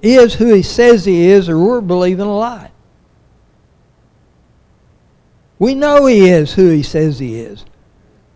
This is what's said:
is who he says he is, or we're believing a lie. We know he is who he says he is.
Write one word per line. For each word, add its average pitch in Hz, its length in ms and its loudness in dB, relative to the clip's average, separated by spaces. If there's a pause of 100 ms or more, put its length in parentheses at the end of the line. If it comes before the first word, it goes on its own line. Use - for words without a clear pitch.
is 233 320 4
who 233 200 0
he 190 80 4
says 233 420 0
he 175 220 0
is, 190 220 2
or 160 100 -4
we're 226 220 -2
believing 180 460 -4
a 208 100 -6
lie. 226 340 -10 (3000)
We 240 180 -2
know 285 300 2
he 208 220 4
is 160 260 0
who 190 160 2
he 151 120 0
says 151 380 -4
he 117 180 -10
is. 110 260 -18 (720)